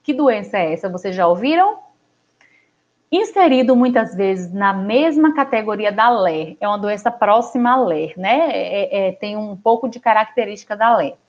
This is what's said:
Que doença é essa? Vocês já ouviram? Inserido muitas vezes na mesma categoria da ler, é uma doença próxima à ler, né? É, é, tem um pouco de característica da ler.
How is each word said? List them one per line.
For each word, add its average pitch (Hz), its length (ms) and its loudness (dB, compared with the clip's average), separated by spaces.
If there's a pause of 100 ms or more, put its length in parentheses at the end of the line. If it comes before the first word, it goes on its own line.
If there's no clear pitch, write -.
Que 294 120 -4
doença 220 440 0
é 165 160 0
essa? 185 160 -6
Vocês 185 260 -8
já 185 120 2
ouviram? 320 520 2 (1300)
Inserido 294 640 2
muitas 240 400 2
vezes 185 380 -2
na 196 200 0
mesma 294 600 2
categoria 214 580 -2
da 220 180 2
ler, 170 520 0
é 208 60 -4
uma 208 120 -2
doença 208 320 -2
próxima 233 640 2
à - 20 4
ler, 160 420 0
né? 247 360 0
É, 190 560 -2
é, - 20 -4
tem 208 240 -10
um 208 220 -10
pouco 233 320 0
de 240 100 -14
característica 214 760 -2
da 226 180 2
ler. 151 200 -2 (140)